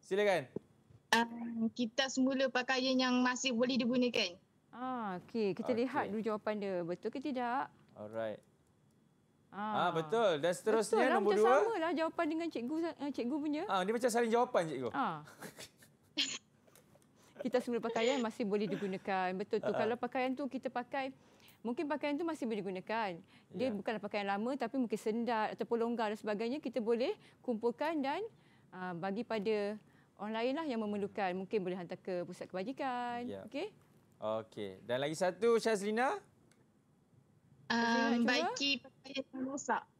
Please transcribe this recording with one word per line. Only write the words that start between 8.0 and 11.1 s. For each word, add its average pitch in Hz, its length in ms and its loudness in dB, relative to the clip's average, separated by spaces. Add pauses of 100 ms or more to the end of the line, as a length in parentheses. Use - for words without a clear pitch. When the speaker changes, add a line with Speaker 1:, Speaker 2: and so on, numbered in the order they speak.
Speaker 3:
Ah. 185 400 0
Speaker 1:
Ah, - 20 4
betul. 165 480 4
Dan 165 140 2
seterusnya, 214 460 2
Speaker 3:
Betul 320 100 6
lah, 330 60 4